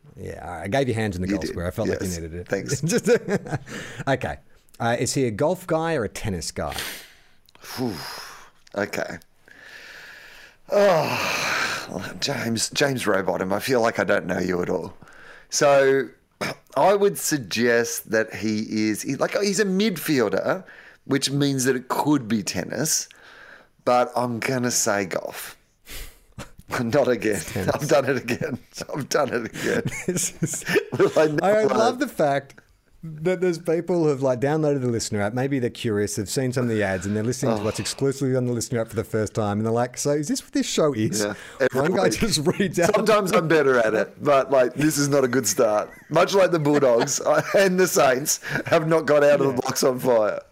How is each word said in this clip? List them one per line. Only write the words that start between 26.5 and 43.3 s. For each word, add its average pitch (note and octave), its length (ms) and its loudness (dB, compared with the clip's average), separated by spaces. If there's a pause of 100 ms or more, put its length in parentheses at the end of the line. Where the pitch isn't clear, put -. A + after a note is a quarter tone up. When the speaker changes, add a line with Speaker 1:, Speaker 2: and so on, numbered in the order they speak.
Speaker 2:
<laughs> - 140 -4
Not A#2+ 240 2
again. G#2+ 280 2
Speaker 1:
It's - 180 -8
tennis. F#2+ 200 -2
Speaker 2:
I've D3 140 -4
done C#3+ 180 4
it C3 120 0
again. A#2+ 420 -4 (160)
<laughs> - 180 -12
I've C#3+ 140 -8
done D3 260 0
it A#2 120 -4
again. - 380 -4 (120)
Speaker 1:
<laughs> - 100 -12
This - 380 -4
is, - 220 -6 (260)
Speaker 2:
<laughs> - 80 -6
Will F3 180 4
I D#3 100 6
never D3+ 180 0
Speaker 1:
I G#3+ 180 2
Speaker 2:
learn? G#3 60 2
Speaker 1:
love A#3 300 2
the C4+ 100 -2
fact C#3 500 -2 (440)
that D#3+ 360 -4
there's F3 200 0
people F3 460 0
who've, C#3 180 2
like, B2+ 180 2
downloaded D3 400 0
the B2 60 -2
listener A2 340 -2
app. G#2 120 0
Maybe C3+ 260 -2
they're A#2+ 100 0
curious. G#2 460 -2
They've G2+ 120 -4
seen C3 240 -2
some B2+ 120 0
of A#2+ 60 0
the G#2+ 140 0
ads F#2+ 220 -2
and G2+ 100 -2
they're G#2+ 80 -2
listening A#2+ 320 0
to G#2 60 -4
Speaker 2:
Oh. - 20 -6
Speaker 1:
what's G#2+ 160 -2
exclusively C3+ 560 -2
on B2 120 0
the B2 60 -2
listener A#2 280 -4
app A2+ 80 -6
for G2+ 60 -14
the G#2+ 100 -2
first G#2+ 300 -2
time. G#2 240 0
And A2 60 -2
they're A2+ 60 0
like, B2 260 -2
"So C#3+ 140 -2
is D3+ 160 -2
this - 160 -4
what - 80 -20
this C#4 140 -2
show D3+ 280 2
is?" G#2+ 280 0
Speaker 2:
Yeah. G#2 140 -2 (380)
Speaker 1:
One C3+ 120 2
Speaker 2:
Every F3+ 100 0
Speaker 1:
guy G3 100 2
Speaker 2:
week. - 140 4
Speaker 1:
just A3 200 0 (200)
reads F3+ 200 0
out. E3+ 160 4
Speaker 2:
Sometimes G#3 360 4